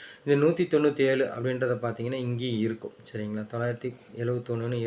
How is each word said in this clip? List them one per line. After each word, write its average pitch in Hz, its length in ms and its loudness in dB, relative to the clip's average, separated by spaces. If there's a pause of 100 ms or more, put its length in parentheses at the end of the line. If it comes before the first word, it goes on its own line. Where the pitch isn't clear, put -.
(260)
இந்த 143 180 6
நூத்தி 165 200 4 (100)
தொண்ணூத்தி 147 380 4
ஏழு 131 140 2 (100)
அப்படின்றத 123 400 0 (100)
பார்த்தீங்கன்னா, 117 420 -4
இங்கேயும் 120 400 0
இருக்கும். 110 260 -4 (160)
சரிங்களா? 107 340 -6 (100)
தொள்ளாயிரத்தி 120 360 -2 (320)
எழுவத்தொன்னுன்னு 120 640 -2